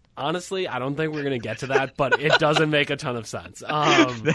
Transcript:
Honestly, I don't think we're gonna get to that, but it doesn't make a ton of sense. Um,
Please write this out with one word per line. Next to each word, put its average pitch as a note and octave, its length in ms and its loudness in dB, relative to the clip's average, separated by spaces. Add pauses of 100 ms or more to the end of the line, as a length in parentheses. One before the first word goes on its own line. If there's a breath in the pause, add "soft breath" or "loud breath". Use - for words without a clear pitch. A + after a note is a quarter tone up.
(160)
Honestly, F3+ 520 -4
I B2 120 -6
don't C#3 160 -4
think D#3 180 -2
we're D3+ 80 -6
gonna C#3 160 -2
get A2+ 220 -6
to C3 80 -8
that, C3+ 280 0
but C3 240 0
it D3 200 4
doesn't D#3 320 4
make C#3+ 180 2
a C#3+ 60 -2
ton B2+ 220 -6
of G#2+ 100 -10
sense. F#2 360 -12
Um, D3 720 2